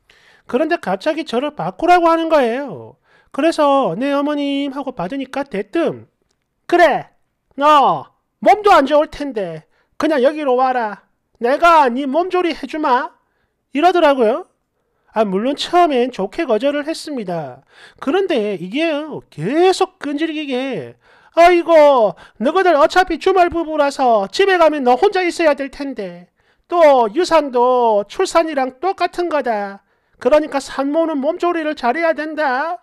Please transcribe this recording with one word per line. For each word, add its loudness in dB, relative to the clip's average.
그런데 -2
갑자기 -4
저를 -6
바꾸라고 2
하는 0
거예요. -2
그래서 2
"네, -4
어머님." -2
하고 -10
받으니까 -8
대뜸 -6
"그래, 2
너 2
몸도 4
안 6
좋을 2
텐데 -8
그냥 0
여기로 0
와라. -2
내가 4
네 -4
몸조리 -2
해주마." -2
이러더라고요. 2
아, 0
물론 -4
처음엔 0
좋게 -6
거절을 -2
했습니다. -10
그런데 -2
이게요, -6
계속 0
끈질기게 -6
"아이고, 6
너희들 2
어차피 2
주말 2
부부라서 0
집에 0
가면 2
너 4
혼자 2
있어야 0
될 -6
텐데 -12
또 4
유산도 2
출산이랑 -2
똑같은 -4
거다. -6
그러니까 0
산모는 -4
몸조리를 -4
잘해야 -2
된다. -4